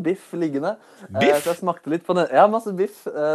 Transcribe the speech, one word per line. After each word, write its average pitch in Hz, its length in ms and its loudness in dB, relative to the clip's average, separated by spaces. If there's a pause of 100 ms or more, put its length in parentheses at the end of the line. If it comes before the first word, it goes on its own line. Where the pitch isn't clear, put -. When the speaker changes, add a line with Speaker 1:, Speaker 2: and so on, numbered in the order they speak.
Speaker 1:
biff 185 320 -4
liggende. 160 380 -4 (340)
Eh, 98 100 -12
Speaker 2:
Biff? - 240 4
Speaker 1:
så 170 80 -2
jeg 170 120 -4
smakte 170 280 -4
litt 170 160 -4
på 180 80 -2
den. 175 160 2
Ja, 151 220 8
masse 220 240 -4
biff. 208 320 -4
Eh, 151 260 -2